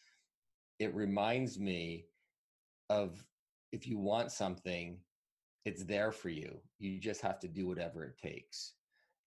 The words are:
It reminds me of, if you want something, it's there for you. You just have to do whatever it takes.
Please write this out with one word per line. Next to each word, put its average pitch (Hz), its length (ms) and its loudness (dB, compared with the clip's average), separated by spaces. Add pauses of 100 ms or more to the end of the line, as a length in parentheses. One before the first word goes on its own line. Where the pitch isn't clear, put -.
(800)
It 107 160 2
reminds 104 640 4
me 85 480 -2 (840)
of, 101 340 2 (500)
if 117 140 -6
you 117 120 0
want 104 340 4
something, 90 680 -2 (680)
it's 95 180 -2
there 104 280 4
for 95 180 -6
you. 76 300 -6 (180)
You 95 200 -4
just 101 220 -2
have 92 200 0
to 90 80 -6
do 92 180 -2
whatever 85 380 -4
it 64 140 -12
takes. - 560 -10 (520)